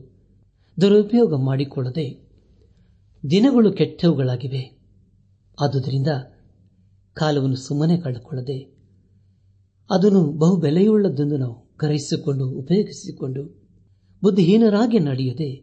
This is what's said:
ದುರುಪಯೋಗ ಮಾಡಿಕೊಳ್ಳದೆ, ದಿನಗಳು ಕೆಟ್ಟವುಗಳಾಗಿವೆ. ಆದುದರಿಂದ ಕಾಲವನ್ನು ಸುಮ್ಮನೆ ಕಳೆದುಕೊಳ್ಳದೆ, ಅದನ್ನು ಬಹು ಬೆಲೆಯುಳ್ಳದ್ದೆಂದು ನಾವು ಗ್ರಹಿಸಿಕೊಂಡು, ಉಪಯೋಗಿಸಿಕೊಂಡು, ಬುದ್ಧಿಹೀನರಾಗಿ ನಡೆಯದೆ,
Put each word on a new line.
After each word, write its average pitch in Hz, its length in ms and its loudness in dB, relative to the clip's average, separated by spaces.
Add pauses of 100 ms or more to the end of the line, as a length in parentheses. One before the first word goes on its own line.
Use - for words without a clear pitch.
(800)
ದುರುಪಯೋಗ 208 600 4
ಮಾಡಿಕೊಳ್ಳದೆ, 135 640 -4 (1200)
ದಿನಗಳು 226 400 4
ಕೆಟ್ಟವುಗಳಾಗಿವೆ. 131 920 -2 (960)
ಆದುದರಿಂದ 135 480 -2 (1080)
ಕಾಲವನ್ನು 139 420 0
ಸುಮ್ಮನೆ 156 420 0
ಕಳೆದುಕೊಳ್ಳದೆ, 127 600 -10 (1300)
ಅದನ್ನು 196 320 4 (180)
ಬಹು 175 180 4
ಬೆಲೆಯುಳ್ಳದ್ದೆಂದು 156 800 0
ನಾವು 123 420 -8
ಗ್ರಹಿಸಿಕೊಂಡು, 143 680 -4
ಉಪಯೋಗಿಸಿಕೊಂಡು, 139 920 -4 (800)
ಬುದ್ಧಿಹೀನರಾಗಿ 208 760 4
ನಡೆಯದೆ, 135 500 -4 (140)